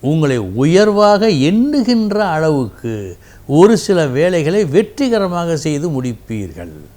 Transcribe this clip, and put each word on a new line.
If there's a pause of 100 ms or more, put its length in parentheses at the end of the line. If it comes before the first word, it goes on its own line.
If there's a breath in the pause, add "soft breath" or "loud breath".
உங்களை (240)
உயர்வாக (200)
எண்ணுகின்ற (180)
அளவுக்கு (680 soft breath)
ஒரு (120)
சில (180)
வேலைகளை (140)
வெற்றிகரமாக
செய்து
முடிப்பீர்கள். (240)